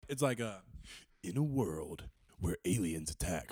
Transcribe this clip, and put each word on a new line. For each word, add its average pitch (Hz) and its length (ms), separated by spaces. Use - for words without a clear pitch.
It's 139 140
like 127 180
a, 107 220
In 92 140
a 143 60
world 82 640
where 82 240
aliens 82 480
attack. 85 400